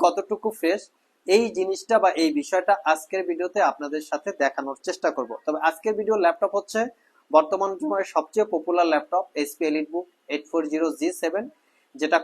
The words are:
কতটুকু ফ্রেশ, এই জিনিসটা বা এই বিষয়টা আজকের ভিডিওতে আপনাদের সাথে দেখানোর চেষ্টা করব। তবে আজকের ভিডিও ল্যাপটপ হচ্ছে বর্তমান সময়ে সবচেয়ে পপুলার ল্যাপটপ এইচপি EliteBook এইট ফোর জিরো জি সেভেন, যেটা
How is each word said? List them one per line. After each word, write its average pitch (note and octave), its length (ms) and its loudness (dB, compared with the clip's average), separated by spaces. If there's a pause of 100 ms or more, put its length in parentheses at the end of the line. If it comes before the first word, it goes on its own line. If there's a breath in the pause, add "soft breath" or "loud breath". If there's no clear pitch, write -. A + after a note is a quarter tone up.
কতটুকু G3 460 0 (100)
ফ্রেশ, F3+ 220 0 (540)
এই A#3 80 6 (140)
জিনিসটা F#3+ 460 0
বা F#3 60 6 (120)
এই D#3+ 80 4 (100)
বিষয়টা F#3 340 0 (200)
আজকের F#3+ 360 -2
ভিডিওতে F3 300 -2 (120)
আপনাদের D3 380 -6
সাথে D3+ 200 -4 (140)
দেখানোর C3+ 340 -2 (100)
চেষ্টা F3+ 300 -2
করব। A#2+ 140 -6 (140)
তবে D3+ 140 -2 (100)
আজকের G#3 300 -2
ভিডিও G#3+ 240 0
ল্যাপটপ F#3+ 360 2
হচ্ছে A3 220 -4 (540)
বর্তমান G3 360 4 (100)
সময়ে G3+ 240 -2 (100)
সবচেয়ে G#3 380 0
পপুলার F3 380 2
ল্যাপটপ F3 340 0 (140)
এইচপি C#3+ 300 -4
EliteBook D#3 360 -4 (280)
এইট D3 160 -6
ফোর E3 120 0 (100)
জিরো D#3+ 160 0 (120)
জি D#3+ 80 0 (140)
সেভেন, E3+ 220 -2 (560)
যেটা D#3 240 2